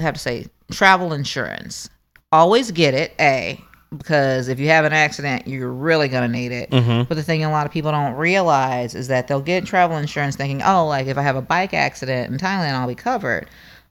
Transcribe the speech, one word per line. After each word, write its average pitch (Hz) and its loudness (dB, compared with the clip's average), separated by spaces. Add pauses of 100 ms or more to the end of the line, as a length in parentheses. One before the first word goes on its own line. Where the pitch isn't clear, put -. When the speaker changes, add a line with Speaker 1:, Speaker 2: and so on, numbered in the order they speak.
Speaker 1:
have 156 0
to - -12
say, 120 -6 (260)
travel 180 4
insurance. 127 -6 (440)
Always 208 6
get 156 2
it, 147 -2
A, 131 0 (340)
because 135 0
if 127 -4
you 147 2
have 160 6
an 151 0
accident, 147 0
you're 127 -6
really 151 2
gonna 127 0
need 120 -4
it. 120 -8
Speaker 2:
Mm-hmm. 120 2
Speaker 1:
But 165 -4
the 156 -2
thing 160 -2
a 156 -2
lot 151 0
of 143 -10
people 156 -2
don't 143 -2
realize 139 2
is 123 -8
that 127 0
they'll 139 0
get 175 -2
travel 175 2
insurance 147 -4
thinking, 139 -4
"Oh, 180 4
like, 135 -2
if 135 -2
I 139 2
have 139 0
a 131 -4
bike 180 -2
accident 131 -2
in 131 -4
Thailand, 180 -2
I'll 127 -2
be 123 -4
covered." 143 -4 (420)